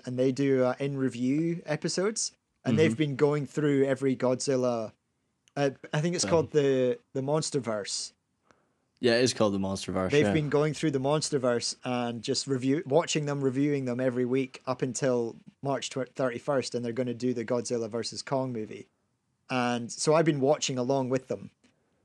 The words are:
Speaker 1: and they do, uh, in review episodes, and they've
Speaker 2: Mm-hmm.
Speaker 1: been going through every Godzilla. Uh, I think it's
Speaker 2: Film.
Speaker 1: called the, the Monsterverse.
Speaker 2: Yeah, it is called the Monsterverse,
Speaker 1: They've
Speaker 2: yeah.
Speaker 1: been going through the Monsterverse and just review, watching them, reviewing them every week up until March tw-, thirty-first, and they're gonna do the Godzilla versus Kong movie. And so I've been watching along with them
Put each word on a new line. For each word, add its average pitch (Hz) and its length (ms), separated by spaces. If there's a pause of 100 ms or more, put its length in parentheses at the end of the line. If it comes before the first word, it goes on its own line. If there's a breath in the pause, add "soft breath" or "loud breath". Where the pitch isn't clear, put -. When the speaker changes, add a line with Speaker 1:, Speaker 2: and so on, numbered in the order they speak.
Speaker 1:
and 127 140
they 135 140
do, 135 320
uh, 123 140
in 139 180
review 135 680
episodes, 180 680 (320)
and 120 120
they've 160 140
Speaker 2:
Mm-hmm. 117 60
Speaker 1:
been 147 180
going 147 320
through 143 380
every 135 300
Godzilla. 127 760 (640)
Uh, 143 160 (220)
I 156 80
think 175 140
it's 170 100
Speaker 2:
Film. 196 60
Speaker 1:
called 160 200
the, 131 480 (140)
the 135 80
Monsterverse. 131 920 (880)
Speaker 2:
Yeah, 120 160
it 123 80
is 120 100
called 104 200
the 98 60
Monsterverse, 95 520
Speaker 1:
They've 147 140
Speaker 2:
yeah. 101 80
Speaker 1:
been 151 160
going 147 240
through 156 180
the 135 80
Monsterverse 131 760 (100)
and 120 360
just 127 260
review, 135 380
watching 151 400
them, 143 160
reviewing 135 440
them 120 160
every 127 240
week 131 420
up 131 140
until 123 560 (260)
March 127 260
tw-, 127 260
thirty-first, 127 600
and 120 80
they're 120 80
gonna 123 220
do 123 200
the 117 120
Godzilla 117 440
versus 110 320
Kong 131 300
movie. 107 360 (640)
And 120 420
so - 220
I've 160 120
been 151 160
watching 135 360
along 127 320
with 131 180
them 98 220 (560)